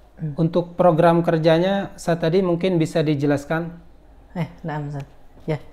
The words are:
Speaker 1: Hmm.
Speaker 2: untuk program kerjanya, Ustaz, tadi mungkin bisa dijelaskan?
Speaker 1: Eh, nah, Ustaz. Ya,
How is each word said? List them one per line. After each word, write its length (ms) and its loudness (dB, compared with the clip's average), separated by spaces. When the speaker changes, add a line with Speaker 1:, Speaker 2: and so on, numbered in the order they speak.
Speaker 1:
Hmm. 220 -8
Speaker 2:
untuk 380 -2
program 460 4
kerjanya, 720 2
Ustaz, 280 -4
tadi 200 2
mungkin 360 0
bisa 240 0
dijelaskan? 720 0
Speaker 1:
Eh, 140 -4
nah, 200 -6
Ustaz. 220 -8
Ya, 160 -4